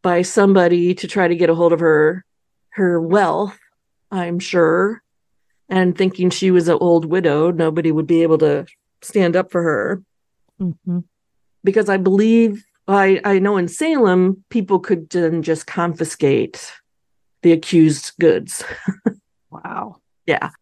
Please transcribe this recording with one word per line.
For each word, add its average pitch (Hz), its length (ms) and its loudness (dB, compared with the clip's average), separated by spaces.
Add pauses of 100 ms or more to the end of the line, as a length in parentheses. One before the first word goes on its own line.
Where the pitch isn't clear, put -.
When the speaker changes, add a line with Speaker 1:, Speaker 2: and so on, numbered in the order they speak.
Speaker 1:
by 175 200 0
somebody 180 720 2
to 185 140 -10
try 185 200 0
to 175 80 0
get 165 140 2
a 165 40 2
hold 170 180 2
of 160 80 0
her, 160 440 2 (460)
her 175 300 0
wealth, 180 580 -2 (520)
I'm 175 280 -6
sure. 185 640 0 (640)
And 185 280 0
thinking 185 340 0
she 190 200 -2
was 175 180 2
an 170 120 2
old 170 240 2
widow, 156 480 0
nobody 160 400 -2
would 151 140 -2
be 165 160 2
able 160 160 2
to 151 280 0 (360)
stand 175 340 -2
up 185 160 -4
for 175 100 -2
her. 165 400 -4 (580)
Speaker 2:
Mm-hmm. 180 400 -6 (640)
Speaker 1:
Because 196 240 0
I 196 80 0
believe, 208 680 2 (240)
I, 190 360 2
I 196 160 2
know 202 160 0
in 175 120 -2
Salem, 196 800 0
people 196 320 0
could 165 300 -4
then 165 320 -2
just 160 240 -4
confiscate 156 1040 -4 (720)
the 170 100 6
accused 160 680 0
goods. - 480 0
<laughs> - 360 -12 (460)
Speaker 2:
Wow. - 460 -14 (300)
Speaker 1:
Yeah. 147 240 -4 (120)